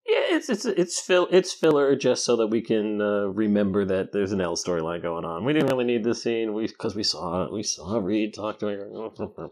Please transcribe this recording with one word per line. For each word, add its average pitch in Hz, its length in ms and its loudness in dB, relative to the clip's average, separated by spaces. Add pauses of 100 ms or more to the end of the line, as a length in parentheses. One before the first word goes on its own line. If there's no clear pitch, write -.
Yeah, 427 320 2
it's, 330 120 -4
it's, 240 160 -2
it's 180 340 0
fill-, 180 320 2
it's 180 220 4
filler 143 420 4
just 123 300 2
so 120 120 4
that 113 100 4
we 110 140 2
can, 107 380 0
uh, 104 280 2
remember 101 580 2
that 95 260 0
there's 98 200 0
an 98 100 0
Elle 85 140 0
storyline 85 480 -2
going 82 200 -4
on. 85 220 -4
We 143 80 2
didn't 151 160 2
really 131 160 0
need 120 180 0
this 117 200 0
scene, 113 320 -2
we, 110 120 -2
'cause 107 280 -6
we 104 80 -4
saw, 90 480 -4
we 107 100 -6
saw 101 380 -4
Reed 107 340 -2
talk 104 260 -8
to 107 80 -6
her, 101 840 -10